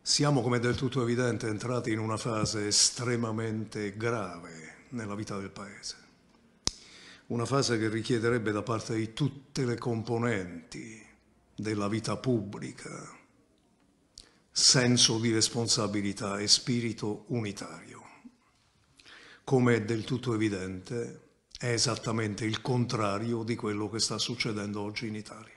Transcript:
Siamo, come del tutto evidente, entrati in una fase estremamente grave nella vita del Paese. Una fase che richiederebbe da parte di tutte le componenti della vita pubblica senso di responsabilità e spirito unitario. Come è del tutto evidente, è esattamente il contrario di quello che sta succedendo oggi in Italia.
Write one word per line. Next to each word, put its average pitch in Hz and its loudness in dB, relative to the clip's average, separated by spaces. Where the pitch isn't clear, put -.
Siamo, 147 4
come 120 2
del 120 2
tutto 127 0
evidente, 117 2
entrati 117 -2
in 110 0
una 110 -2
fase 107 -2
estremamente 110 0
grave 87 -6
nella 110 -6
vita 104 -6
del 98 -6
Paese. 101 -14
Una 117 0
fase 120 4
che 110 2
richiederebbe 113 2
da 104 0
parte 117 -2
di 110 -2
tutte - -2
le 120 0
componenti 113 -2
della 104 -2
vita 107 -2
pubblica 113 -4
senso 123 6
di 117 2
responsabilità 104 2
e 104 -2
spirito 117 0
unitario. - -6
Come 123 8
è 110 2
del 110 0
tutto 123 0
evidente, 98 -2
è 123 -4
esattamente 110 0
il 110 0
contrario 113 0
di 113 -2
quello 107 -2
che 110 -6
sta 107 0
succedendo 104 -4
oggi 104 -6
in 107 -6
Italia. 107 -14